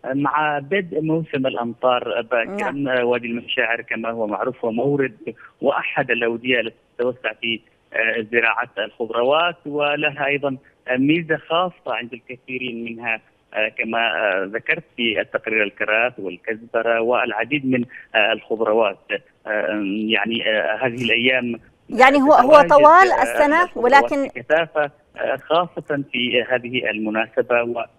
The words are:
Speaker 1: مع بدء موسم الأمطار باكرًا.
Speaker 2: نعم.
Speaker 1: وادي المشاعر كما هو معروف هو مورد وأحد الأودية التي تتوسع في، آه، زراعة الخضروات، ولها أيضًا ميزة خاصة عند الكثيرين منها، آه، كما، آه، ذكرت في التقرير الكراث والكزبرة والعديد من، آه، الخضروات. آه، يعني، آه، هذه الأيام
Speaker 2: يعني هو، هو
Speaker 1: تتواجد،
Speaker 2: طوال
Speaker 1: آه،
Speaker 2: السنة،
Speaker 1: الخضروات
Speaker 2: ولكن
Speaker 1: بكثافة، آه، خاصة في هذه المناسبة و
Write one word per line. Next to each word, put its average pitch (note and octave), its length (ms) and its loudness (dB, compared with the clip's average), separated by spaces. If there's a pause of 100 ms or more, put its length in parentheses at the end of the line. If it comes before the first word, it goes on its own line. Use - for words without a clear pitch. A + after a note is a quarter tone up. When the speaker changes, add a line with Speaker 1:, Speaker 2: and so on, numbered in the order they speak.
(140)
Speaker 1:
مع D3 460 0
بدء E3 420 -4
موسم D#3 460 -2
الأمطار A#2+ 720 -2
باكرًا. A#2+ 500 -4
Speaker 2:
نعم. B2+ 360 -2
Speaker 1:
وادي A#2+ 200 -2
المشاعر A#2 540 -4
كما A2+ 280 -6
هو A2+ 180 -4
معروف A2+ 380 -4
هو A2+ 60 0
مورد B2+ 640 -2 (260)
وأحد C#3 500 -2
الأودية A#2+ 480 0
التي A2+ 160 -6 (220)
تتوسع A#2+ 440 -4
في، A#2 200 -6 (320)
آه، A2+ 380 -2
زراعة A#2 460 0
الخضروات، B2 800 -2 (100)
ولها D3 600 -4
أيضًا C#3 320 -2 (340)
ميزة D3+ 460 0
خاصة F3 360 -2 (140)
عند A#2+ 260 -8
الكثيرين B2 720 -12
منها، A2+ 360 -8 (320)
آه، G#2+ 140 -2
كما، A2+ 300 -6
آه، G2 480 0
ذكرت A2+ 380 -6 (140)
في A2+ 240 -2
التقرير A2 420 -2
الكراث G#2+ 560 -2
والكزبرة A2+ 840 -4
والعديد A#2+ 640 -2
من، B2+ 200 0 (300)
آه، G#2+ 180 2
الخضروات. G#2+ 800 0 (360)
آه، G#2+ 360 -2 (240)
يعني، A2 420 0
آه، G#2 260 0
هذه B2 300 -4
الأيام A#2+ 540 0 (300)
Speaker 2:
يعني C4 280 6
هو، C#4+ 160 6
هو C#4+ 280 8
Speaker 1:
تتواجد، C4+ 80 4
Speaker 2:
طوال D#4 420 8
Speaker 1:
آه، - 120 2
Speaker 2:
السنة، D4+ 400 2
Speaker 1:
الخضروات A#3+ 300 0
Speaker 2:
ولكن C#4 340 4
Speaker 1:
بكثافة، D3+ 640 -2 (260)
آه، A#2+ 180 -2
خاصة D3+ 760 -2
في A#2+ 320 0
هذه A#2+ 460 -2
المناسبة A2+ 720 -2
و A#2 220 -4 (120)